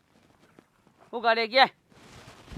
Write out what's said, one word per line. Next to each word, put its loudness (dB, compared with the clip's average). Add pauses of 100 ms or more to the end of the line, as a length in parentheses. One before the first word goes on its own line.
(1120)
શું -10
કરે 0
કે? 4 (920)